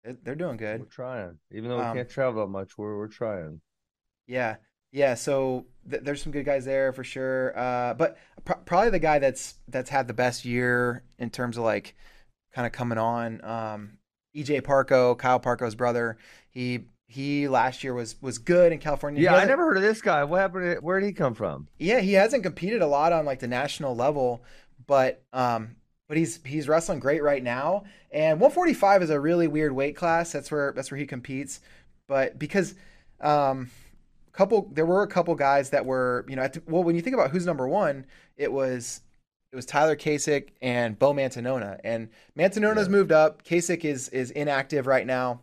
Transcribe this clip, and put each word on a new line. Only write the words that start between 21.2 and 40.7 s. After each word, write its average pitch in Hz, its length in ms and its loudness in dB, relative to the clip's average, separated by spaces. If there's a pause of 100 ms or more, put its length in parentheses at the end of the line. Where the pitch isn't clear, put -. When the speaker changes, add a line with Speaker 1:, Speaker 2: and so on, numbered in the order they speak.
Speaker 2:
from? 73 340 -6 (100)
Speaker 1:
Yeah, 214 220 2
he 196 140 2
hasn't 220 300 4
competed 185 360 -4
a 165 60 4
lot 160 260 4
on, 156 140 2
like, 135 140 -4
the 123 80 -6
national 131 480 -4
level, 127 480 0 (420)
but, 131 360 2 (120)
um, 120 420 0 (320)
but 151 80 -4
he's, 160 280 0
he's 139 240 -6
wrestling 156 320 0
great 143 220 0
right 143 200 2
now. 143 420 -2 (280)
And 156 280 2
one 294 120 6
forty-five 202 500 4
is 160 80 0
a 147 100 2
really 165 280 2
weird 151 240 0
weight 139 240 -2
class. 170 360 0
That's - 180 -8
where, 143 240 -2
that's 135 160 -8
where 139 80 -10
he 147 80 -6
competes. 131 540 -10 (460)
But 135 320 0
because, 175 380 -2 (440)
um, 135 500 2 (600)
couple, 202 420 2
there 156 100 2
were 185 180 4
a 202 60 0
couple 170 260 0
guys 139 360 2
that 123 160 0
were, 127 420 -2
you 135 80 -10
know, 131 60 -4
at 135 100 -2
the, 165 140 -14
well, 170 180 0
when 170 100 2
you 170 60 0
think 254 140 -4
about 156 160 2
who's 175 160 -2
number 139 200 -2
one, 147 380 -2 (320)
it 131 160 -2
was, 127 480 -4 (500)
it 131 60 -16
was 127 80 -12
Tyler 151 320 2
Kasich 147 540 -2 (100)
and 120 380 -2